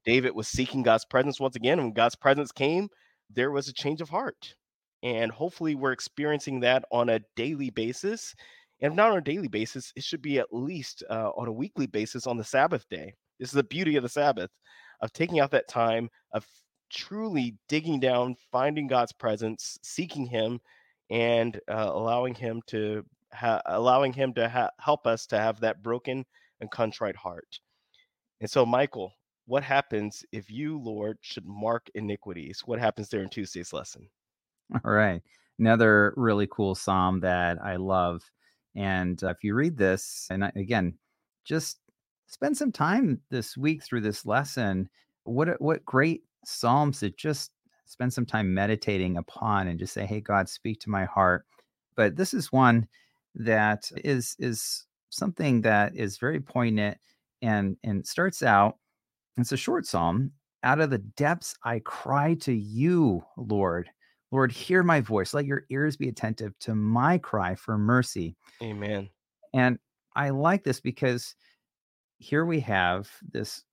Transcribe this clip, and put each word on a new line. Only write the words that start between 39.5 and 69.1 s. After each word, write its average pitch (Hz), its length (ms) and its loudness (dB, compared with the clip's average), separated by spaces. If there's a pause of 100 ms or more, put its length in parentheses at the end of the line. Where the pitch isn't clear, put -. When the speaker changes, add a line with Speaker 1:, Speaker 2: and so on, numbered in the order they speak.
Speaker 2:
read 156 200 0
this, 95 540 0
and 95 140 -2
I, 101 100 -4
again, 98 420 0 (480)
just - 360 -6 (480)
spend 285 280 -2
some 285 140 -2
time 180 500 2 (100)
this 123 260 -6
week 147 260 0
through 120 200 -4
this 104 220 -2
lesson. 107 640 -2 (360)
What, 147 360 -2
what 151 240 -2
great 147 380 2 (220)
psalms 139 560 2
to 101 100 -2
just - 400 -6 (340)
spend 123 280 -4
some 123 120 0
time 101 300 0
meditating 98 640 0
upon 98 500 -2
and 85 120 -4
just 90 140 -8
say, 101 140 -6
"Hey, 107 140 -4
God, 101 280 0
speak - 320 -8
to - 100 -8
my 98 140 0
heart." 90 400 2 (520)
But 104 200 4
this 190 160 -2
is - 200 -4
one 120 360 6 (460)
that 107 560 2 (140)
is, 131 340 -2
is - 480 -4 (240)
something 139 520 0
that 104 340 4
is 101 200 -4
very 147 240 -2
poignant 110 560 0 (460)
and, 104 400 2
and 101 240 -2
starts - 360 -2
out, 104 360 6 (600)
it's 123 140 0
a 135 40 -2
short - 300 -2
psalm, 87 460 0 (300)
"Out 135 180 4
of 156 100 2
the 127 80 0
depths 143 560 -2 (100)
I 117 160 -2
cry 143 600 0
to 135 120 -2
you, 113 720 2 (120)
Lord. 98 540 0 (400)
Lord, 131 220 2
hear 185 300 2
my 165 180 4
voice. 110 340 0
Let 147 120 0
your 139 240 -4
ears 139 260 0
be 139 120 -4
attentive 110 520 -6
to 113 140 -4
my 120 440 4
cry 95 360 -2
for 110 240 -4
mercy." 104 580 2 (260)
Speaker 1:
Amen. 104 460 -6 (460)